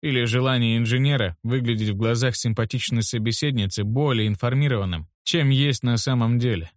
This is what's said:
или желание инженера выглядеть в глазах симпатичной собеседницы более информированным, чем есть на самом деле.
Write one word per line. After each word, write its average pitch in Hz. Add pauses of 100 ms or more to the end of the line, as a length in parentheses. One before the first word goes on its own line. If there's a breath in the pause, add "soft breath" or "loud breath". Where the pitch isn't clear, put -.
или 127
желание 120
инженера 120
выглядеть 117
в 98
глазах 117
симпатичной 113
собеседницы 110
более 117
информированным, 107 (160)
чем 151
есть 135
на 120
самом 120
деле. 107